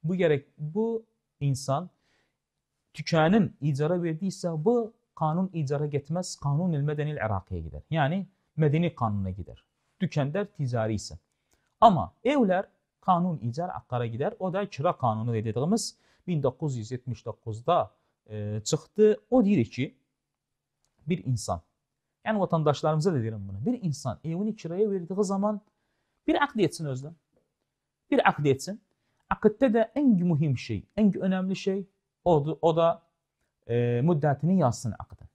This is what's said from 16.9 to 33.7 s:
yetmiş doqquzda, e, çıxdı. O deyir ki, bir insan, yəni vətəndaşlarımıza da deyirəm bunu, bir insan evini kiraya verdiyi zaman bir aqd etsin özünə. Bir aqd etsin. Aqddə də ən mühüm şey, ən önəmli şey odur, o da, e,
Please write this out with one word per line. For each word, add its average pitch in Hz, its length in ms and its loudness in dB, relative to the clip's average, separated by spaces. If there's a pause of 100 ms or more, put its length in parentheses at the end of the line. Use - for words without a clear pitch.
yetmiş 123 340 -10
doqquzda, 117 640 -2 (380)
e, 107 320 -6
çıxdı. - 560 2 (140)
O 247 140 4
deyir 190 260 2
ki, - 260 -6 (1120)
bir 175 180 -2
insan, 104 360 -4 (640)
yəni 220 200 -2
vətəndaşlarımıza 156 680 0
da 139 40 2
deyirəm 110 300 -4
bunu, 101 180 -6
bir 247 160 -2
insan 139 420 -4
evini 196 320 -4
kiraya 190 340 -2
verdiyi 190 340 -2
zaman 196 360 -2 (680)
bir 302 160 2
aqd 269 160 -2
etsin 165 280 0
özünə. 139 260 -6 (1000)
Bir 262 180 6
aqd 147 180 0
etsin. 143 340 0 (500)
Aqddə 208 440 2
də 233 80 4 (120)
ən 285 140 2 (160)
mühüm 156 340 2
şey, 104 260 -6 (120)
ən 208 220 4
önəmli 185 380 -2
şey 196 300 -4 (380)
odur, 156 380 2
o 165 140 4
da, 165 260 2 (640)
e, 120 340 0